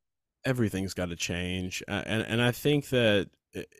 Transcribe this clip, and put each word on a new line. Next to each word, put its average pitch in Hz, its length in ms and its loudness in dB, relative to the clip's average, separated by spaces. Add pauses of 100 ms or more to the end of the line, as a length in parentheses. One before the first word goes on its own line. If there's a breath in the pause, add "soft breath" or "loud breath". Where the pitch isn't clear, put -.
(440)
Everything's 104 520 0
gotta 87 200 -4
change. 90 720 -4
Uh, 98 200 -4
and, 107 160 0
and 113 180 0
I 123 80 4
think 143 400 0
that, 110 400 4 (500)